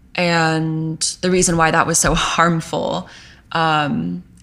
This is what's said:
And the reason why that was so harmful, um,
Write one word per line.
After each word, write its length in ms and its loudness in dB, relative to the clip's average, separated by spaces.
And 840 0
the 100 0
reason 260 2
why 140 4
that 160 2
was 100 0
so 160 2
harmful, 960 0
um, 720 0